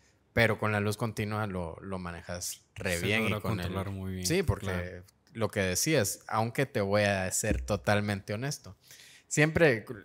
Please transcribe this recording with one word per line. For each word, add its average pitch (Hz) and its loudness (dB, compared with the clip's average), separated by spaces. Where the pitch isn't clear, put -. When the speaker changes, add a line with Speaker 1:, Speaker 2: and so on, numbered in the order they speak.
Speaker 1:
Pero 110 4
con 107 0
la 104 2
luz 104 0
continua 107 -4
lo, 90 -6
lo 95 -8
manejas 87 -8
re 90 -2
Speaker 2:
Se 90 -2
Speaker 1:
bien 110 2
y 107 2
Speaker 2:
logra 107 0
Speaker 1:
con 98 -2
el 87 -4
Speaker 2:
controlar 92 -4
muy 95 -6
bien, 90 -4
Speaker 1:
Sí, 180 2
porque 98 -2
Speaker 2:
claro. 90 -6
Speaker 1:
lo 110 -2
que 104 -2
decías, 98 2
aunque 113 0
te 107 -2
voy 101 2
a 95 2
ser - 0
totalmente 104 0
honesto, 120 -8
siempre, 151 6